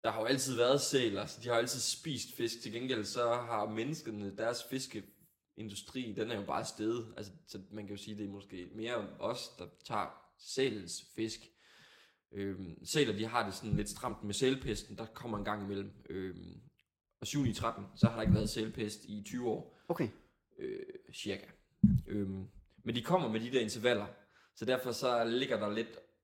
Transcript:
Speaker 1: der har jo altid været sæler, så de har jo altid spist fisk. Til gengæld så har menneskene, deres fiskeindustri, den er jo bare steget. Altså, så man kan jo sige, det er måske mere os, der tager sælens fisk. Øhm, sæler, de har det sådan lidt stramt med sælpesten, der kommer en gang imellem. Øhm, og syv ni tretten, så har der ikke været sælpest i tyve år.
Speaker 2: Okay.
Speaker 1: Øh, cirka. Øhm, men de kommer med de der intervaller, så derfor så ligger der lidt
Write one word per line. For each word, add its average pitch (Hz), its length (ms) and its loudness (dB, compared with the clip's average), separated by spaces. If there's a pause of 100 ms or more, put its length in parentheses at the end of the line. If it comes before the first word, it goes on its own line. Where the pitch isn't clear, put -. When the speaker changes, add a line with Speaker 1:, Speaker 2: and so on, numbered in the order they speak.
Speaker 1:
der 113 80 4
har 107 80 -2
jo 110 60 2
altid 131 300 2
været 123 260 6
sæler, 117 440 2
så - 180 -12
de 120 40 -6
har 120 80 4
jo 117 60 8
altid 127 180 0
spist - 560 -4
fisk. 117 260 -2
Til 110 100 -6
gengæld 120 340 0
så 120 280 2
har 117 360 0
menneskene, 110 680 -2
deres 117 320 0
fiskeindustri, 113 1500 -8
den 110 140 0
er 117 40 -2
jo 101 100 -4
bare 82 200 0
steget. 113 520 -2
Altså, 101 140 -8 (160)
så 98 140 -10 (100)
man 104 160 -8
kan 101 80 -8
jo 98 80 -10
sige, 107 140 -8
det 104 80 -4
er 98 40 -4
måske 95 460 -10
mere 117 200 -2 (240)
os, 120 300 -2 (100)
der 90 60 -8 (200)
tager 104 340 -2 (200)
sælens 107 640 -2 (100)
fisk. 113 240 -4 (920)
Øhm, 95 540 -6
sæler, 135 320 4
de 110 80 0
har 113 200 2
det 95 80 -4
sådan 107 220 0
lidt 101 140 2
stramt - 340 -6
med 104 100 -4
sælpesten, 127 640 2
der 113 80 -6
kommer 113 320 -6
en 101 80 -4
gang 104 180 0
imellem. 98 280 -4 (180)
Øhm, 87 520 -8 (600)
og 117 60 -6
syv 143 160 2
ni 117 100 4
tretten, 107 320 -2 (100)
så - 120 8
har 113 80 2
der 110 60 0
ikke 95 120 8
været 107 160 6
sælpest 110 560 -2
i 104 200 -8
tyve 123 240 -2
år. - 380 -4
Speaker 2:
Okay. 151 220 2 (500)
Speaker 1:
Øh, - 200 -4 (340)
cirka. 98 320 -6 (640)
Øhm, 95 380 -2 (380)
men 113 120 -2
de 120 60 0
kommer 165 280 2
med 110 100 0
de 120 120 -4
der 131 100 4
intervaller, 107 440 2 (500)
så - 100 -6
derfor 127 260 2
så 120 340 2
ligger 120 340 2
der 104 140 2
lidt 110 260 -2 (240)